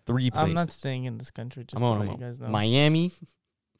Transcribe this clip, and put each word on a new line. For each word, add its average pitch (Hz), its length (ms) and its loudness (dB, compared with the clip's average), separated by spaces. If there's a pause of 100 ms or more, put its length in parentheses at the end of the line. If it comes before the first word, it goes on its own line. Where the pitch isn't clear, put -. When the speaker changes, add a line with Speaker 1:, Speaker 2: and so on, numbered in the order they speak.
Speaker 1:
three 127 280 2
Speaker 2:
I'm 160 200 2
not 170 140 2
Speaker 1:
places. - 60 -12
Speaker 2:
staying 131 300 -6
in 120 140 -6
this 120 120 -14
country, 123 340 -12
just - 120 -10
Speaker 1:
I'm 117 60 -2
Speaker 2:
to 123 40 2
Speaker 1:
going, 113 140 2
Speaker 2:
let 101 80 0
Speaker 1:
I'm - 40 -4
Speaker 2:
you - 60 -8
Speaker 1:
going 123 120 -10
Speaker 2:
guys 123 100 -14
know. 120 80 -8
Speaker 1:
Miami, 143 640 4 (680)